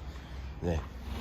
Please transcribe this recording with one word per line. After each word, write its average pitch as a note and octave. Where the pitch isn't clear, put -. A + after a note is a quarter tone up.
네. E2+